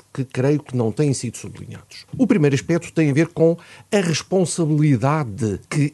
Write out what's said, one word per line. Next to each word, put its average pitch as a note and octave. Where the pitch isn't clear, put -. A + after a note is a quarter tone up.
que C#3
creio C#3
que B2+
não A2+
têm D3
sido A#2
sublinhados. -
O C4+
primeiro D3
aspecto E3
tem D#3+
a C3+
ver D#3+
com E3
a G#3+
responsabilidade D3
que D3